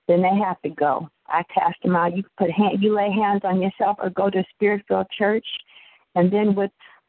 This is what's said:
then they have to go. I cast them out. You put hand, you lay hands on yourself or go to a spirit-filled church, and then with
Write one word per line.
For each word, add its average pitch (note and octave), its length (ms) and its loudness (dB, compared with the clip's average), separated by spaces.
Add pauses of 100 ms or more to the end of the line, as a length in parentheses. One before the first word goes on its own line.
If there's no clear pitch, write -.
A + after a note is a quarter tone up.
then F3 140 4
they F#3 140 2
have G3 260 -2
to D3 80 -6
go. D3 400 -2 (180)
I D#3+ 160 -2
cast - 380 -2
them F3+ 140 0
out. F3 220 0
You G3 60 -4 (140)
put F3 140 0
hand, G3 320 0
you G#3+ 100 2
lay G#3 160 0
hands G3+ 360 0
on F#3 160 0
yourself G3 380 -2
or G3 100 -4
go F#3+ 200 -2
to G3 100 0
a F#3 100 -2
spirit-filled G3+ 600 -2
church, A3 360 -2 (680)
and F3+ 140 4
then G#3 240 2
with G3 180 -2 (380)